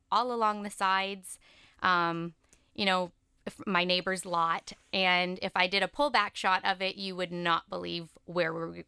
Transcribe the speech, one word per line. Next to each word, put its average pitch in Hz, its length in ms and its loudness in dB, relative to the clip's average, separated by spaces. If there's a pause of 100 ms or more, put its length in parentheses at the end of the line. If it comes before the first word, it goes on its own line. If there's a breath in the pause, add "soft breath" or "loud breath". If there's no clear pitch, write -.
(120)
all 240 200 2
along 214 300 0
the 202 80 -8
sides, 190 680 -2 (440 soft breath)
um, 170 520 2 (400 soft breath)
you 214 100 -2
know, 185 260 2 (360)
f-, - 200 -10
my 185 180 2
neighbor's 180 400 0
lot. 170 480 -2 (200)
And 180 500 2
if 190 140 -4
I 185 100 4
did 190 160 2
a 190 60 2
pullback 233 480 0
shot 185 280 0
of 196 160 0
it, 190 160 -2
you 190 200 -6
would 180 160 -4
not 175 360 0
believe 170 420 -8 (160)
where 165 280 0
we, 170 340 -8